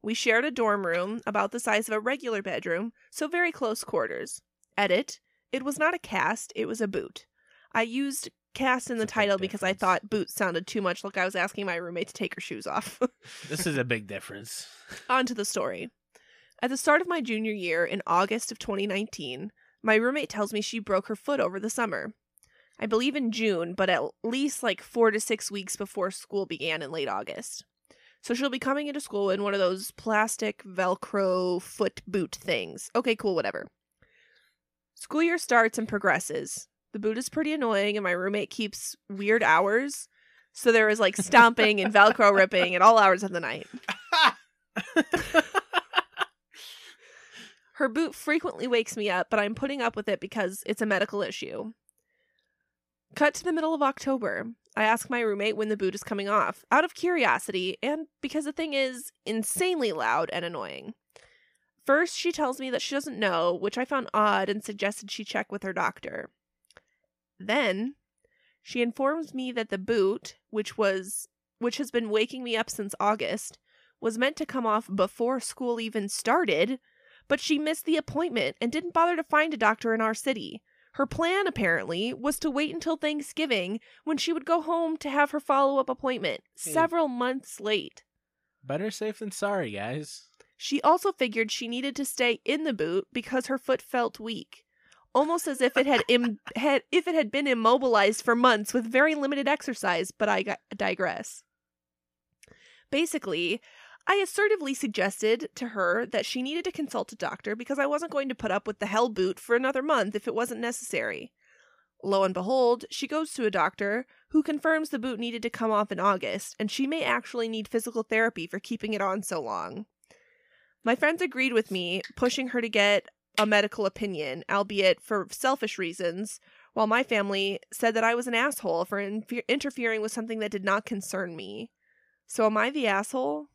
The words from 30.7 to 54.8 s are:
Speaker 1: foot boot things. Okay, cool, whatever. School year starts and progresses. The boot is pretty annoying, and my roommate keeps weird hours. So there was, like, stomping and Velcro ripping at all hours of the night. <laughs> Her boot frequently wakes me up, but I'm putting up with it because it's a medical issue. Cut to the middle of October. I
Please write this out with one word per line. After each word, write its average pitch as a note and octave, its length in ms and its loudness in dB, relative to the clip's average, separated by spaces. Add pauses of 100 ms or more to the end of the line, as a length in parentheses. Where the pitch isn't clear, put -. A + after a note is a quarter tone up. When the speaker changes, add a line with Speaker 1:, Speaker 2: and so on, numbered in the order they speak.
Speaker 1:
foot - 460 -4
boot F#3 340 -2
things. G2 540 -4
Okay, A#3 200 2
cool, G3+ 200 -2
whatever. - 320 -2 (1300)
School - 260 -2
year E4+ 160 2
starts A#3 400 4
and A3 100 -4
progresses. F3+ 800 -2 (260)
The G#3+ 60 -6
boot G#3+ 180 -2
is C4 120 -8
pretty D#4 240 -2
annoying, G#3+ 440 0
and G3+ 60 -4
my F3+ 80 0
roommate F#3+ 380 -2
keeps - 460 -6 (140)
weird G#3 340 2
hours. G#3+ 640 4 (460)
So - 180 4
there A3 160 6
was, G#3+ 120 2
like, G3+ 180 4
stomping A3+ 640 8
and G#3 120 0
Velcro G#3 400 10
ripping F#3 420 4
at F3 60 4
all A3+ 160 12
hours G3 260 6
of F#3+ 80 -4
the F3 80 -2
night. C#3+ 280 -6 (1300)
<laughs> - 480 4 (2250)
Her C4+ 120 2
boot D4 240 0
frequently - 540 -2
wakes A#3 280 0
me G#3 140 -2
up, F3+ 220 0
but G#3+ 80 4
I'm G#3 160 -2
putting C4+ 260 -4
up A#3 140 -2
with - 120 -4
it G3 120 0
because G3 460 -4
it's G#3+ 160 -2
a G#3+ 40 2
medical G3+ 380 0
issue. - 500 -8 (1400)
Cut D4 200 4
to - 80 -10
the F4+ 100 0
middle D#4+ 200 0
of D4 80 -2
October. C4 640 -2 (280)
I G#3+ 80 0